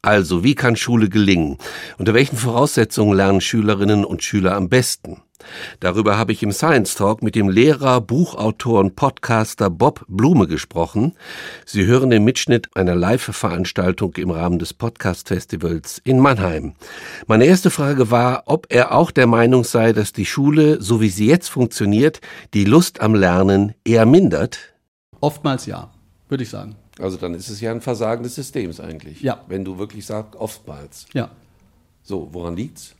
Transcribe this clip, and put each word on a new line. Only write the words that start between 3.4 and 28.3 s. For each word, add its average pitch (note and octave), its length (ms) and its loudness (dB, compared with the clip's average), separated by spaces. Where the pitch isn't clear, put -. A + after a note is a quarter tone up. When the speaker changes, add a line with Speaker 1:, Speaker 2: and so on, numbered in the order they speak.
Speaker 1:
Schülerinnen G#2 640 0
und F2+ 180 -6
Schüler F#2 320 0
am G2+ 140 -4
besten? - 540 -2
Darüber G2+ 360 0
habe A2+ 160 0
ich G#2 100 -4
im G#2 100 -2
Science C3+ 420 0
Talk G#2 280 -2
mit G#2+ 120 -4
dem G#2 140 2
Lehrer, B2+ 520 4
Buchautor A2 800 -2
und G2 160 0
Podcaster A2+ 760 -2
Bob A2 380 0
Blume G#2+ 380 2
gesprochen. E2 680 -4
Sie G2 180 0
hören B2+ 260 4
den A2 140 6
Mitschnitt A#2 520 0
einer F2+ 180 0
Live-Veranstaltung F#2 1200 -2
im D#2+ 140 -4
Rahmen E2+ 300 -2
des E2+ 120 -8
Podcast-Festivals F2 1300 -6
in B2+ 160 2
Mannheim. F#2 540 0
Meine A2 200 4
erste F#3 240 4
Frage C#3 400 -2
war, B2 360 0
ob D3+ 240 -2
er B2 240 2
auch D#3+ 160 2
der C3 160 4
Meinung A#2 380 4
sei, A#2 280 2
dass G#2+ 200 -2
die G2 140 -6
Schule, D3+ 540 2
so G#2+ 200 0
wie A2 80 2
sie G2+ 180 0
jetzt E3 220 2
funktioniert, A2+ 720 0
die G2+ 100 2
Lust C#3+ 360 4
am A2 140 2
Lernen G2 600 2
eher A2+ 220 4
mindert? A#2+ 520 4
Speaker 2:
Oftmals C#3+ 460 -4
ja, E2 240 -14
würde C3 160 -6
ich G#2+ 60 -14
sagen. G#2 260 -16
Speaker 1:
Also F#2+ 160 -6
dann F2 180 -10
ist F#2+ 140 -14
es G#2 120 -14
ja A2+ 100 -6
ein A#2 100 -8
Versagen A#2 440 -6
des B2 100 -12